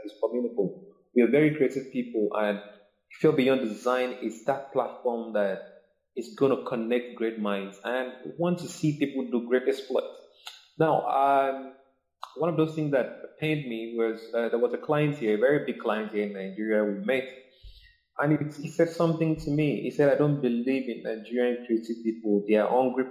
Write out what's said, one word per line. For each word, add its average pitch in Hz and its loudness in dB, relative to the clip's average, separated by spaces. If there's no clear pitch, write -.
is 104 -14
formidable. 113 -2
We 120 6
are 113 4
very 147 6
creative 131 0
people, 120 -2
and 107 0
Feel 156 6
Beyond 131 4
Design 123 -2
is 113 -6
that - -4
platform 117 -2
that 98 0
is - -10
gonna 139 2
connect 120 -2
great 113 -4
minds, 101 -2
and 127 -2
we - -12
want 175 0
to 156 -10
see 147 -2
people 131 -2
do 120 -2
great 127 2
exploits. - -2
Now, 156 4
um, 135 2
one 160 0
of 151 -2
those 156 2
things 151 -2
that - -2
pained 151 -2
me 113 -6
was, 110 0
uh, 117 0
there 117 2
was 120 2
a - -2
client 151 0
here, 107 2
a - 2
very 143 4
big - -4
client 107 -2
here 104 0
in 101 -4
Nigeria 107 0
we 101 -2
met, 131 0
and 147 4
he, 147 -2
he 160 -8
said 165 2
something 160 0
to 156 -6
me. 147 2
He 127 -4
said, 147 4
"I 127 4
don't 147 4
believe 123 0
in 113 -8
Nigerian 120 -2
creative 117 -2
people. 107 0
They 107 6
are 104 4
hungry 127 2